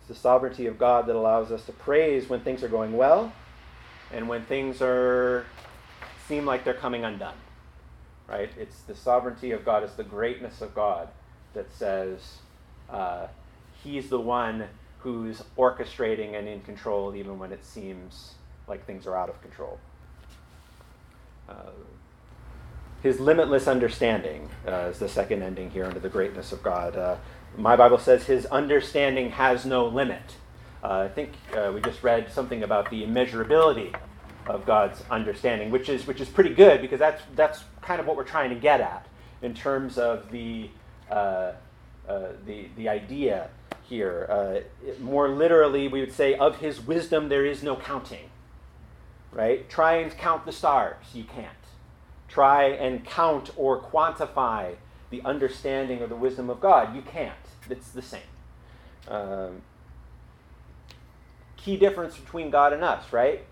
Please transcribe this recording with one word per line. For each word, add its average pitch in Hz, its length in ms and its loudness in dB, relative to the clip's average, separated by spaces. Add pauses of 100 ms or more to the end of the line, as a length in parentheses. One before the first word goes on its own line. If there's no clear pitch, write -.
It's - 80 -20
the 117 80 -14
sovereignty 127 500 2
of 110 100 -6
God 120 300 4
that 117 80 0
allows 113 380 2
us 110 140 -8
to 120 60 -16
praise 143 560 0
when 123 120 -4
things 131 240 -6
are 117 40 -6
going 110 280 -4
well 170 360 4 (800)
and 117 160 -8
when 117 160 -6
things 135 380 -4
are, 127 640 2 (800)
seem 147 200 -4
like 127 180 -2
they're 123 100 -2
coming 123 300 -6
undone, 98 320 -10 (920)
right? 101 300 -6
It's - 220 -16
the 104 160 -16
sovereignty 123 560 -2
of 101 120 -8
God, 107 200 0
it's 104 100 -12
the 110 80 -12
greatness 113 580 -8
of 107 140 -12
God 101 360 -4 (440)
that 101 180 -10
says, 95 640 -6 (520)
uh, 90 380 -8 (560)
he's 143 240 -10
the 127 120 -2
one 113 440 -2 (340)
who's 113 460 -10 (120)
orchestrating 110 800 0
and 104 120 -8
in 104 140 -12
control 101 520 -6
even 98 240 -12
when 92 140 -12
it 95 120 -18
seems 92 680 -16 (320)
like 98 180 -12
things 95 220 -14
are 92 100 -6
out 90 120 -2
of - 140 -14
control. - 360 -14 (1700)
Uh, 95 220 -18 (1300)
his 131 180 2
limitless 143 480 4
understanding, 107 800 0 (180)
uh, 90 240 -4
is 87 80 -12
the 101 100 -4
second 98 340 -2
ending 92 280 -8
here 92 140 -6
under 92 160 -8
the 95 80 -8
greatness 98 420 -4
of 95 120 -10
God. 87 340 -4
Uh, 90 200 -2 (400)
my 113 200 6
Bible 120 220 10
says 123 280 6
his 131 200 2
understanding 139 840 2
has 127 340 2
no 127 220 2
limit. 117 500 -4 (480)
Uh, 98 160 0
I 98 80 0
think, 143 240 -8 (240)
uh, 101 180 0
we 104 60 -6
just - 220 -6
read 117 280 2
something 123 320 -4
about 104 280 0
the 110 140 -6
immeasurability 117 880 2 (520)
of 104 200 -6
God's 107 440 4
understanding, 110 600 -2
which 127 180 0
is, 127 180 -4
which 131 140 -6
is 127 80 -6
pretty 185 260 4
good 170 260 12
because 131 180 -4
that's, 151 240 4 (120)
that's 151 300 2 (180)
kind 175 180 -4
of 135 60 -4
what 151 100 0
we're 131 80 -6
trying 139 260 -2
to 123 60 -4
get 139 240 4
at 92 260 -6 (360)
in 120 120 -6
terms 135 440 -4
of 117 320 -2
the, 113 400 -10 (400)
uh, 95 420 -2 (560)
uh, 98 200 -6 (180)
the, 104 300 -12
the 110 120 -6
idea 107 600 -4 (340)
here. 95 460 -4
Uh, 101 580 -4
it, 135 140 -10
more 139 280 2
literally, 143 600 4
we 135 120 -2
would 131 120 -6
say, 139 220 4
"Of 151 240 4
his 143 220 -8
wisdom 160 480 -2
there 139 160 2
is 143 180 -2
no 143 140 -4
counting." 117 540 -10 (1040)
Right? 113 360 0
Try 165 280 4
and 160 200 -4
count 165 300 -2
the - 60 -10
stars. 131 600 0
You 117 120 -12
can't. 107 260 -14 (800)
Try 139 400 6
and 131 360 -2
count 160 520 0
or 135 240 0
quantify 131 960 -2 (340)
the 123 120 -12
understanding 135 800 -4
or 117 60 -6
the 117 100 -8
wisdom 127 320 -2
of 120 120 -6
God. 123 340 6
You 135 80 -12
can't. 139 320 -10 (340)
It's 123 220 -12
the 127 120 -14
same. - 180 -14 (880)
Um, 98 540 -8 (1900)
key 196 200 -6
difference 190 400 2
between 165 340 -10
God 143 220 6
and 151 100 -2
us, - 300 -2
right? 123 400 2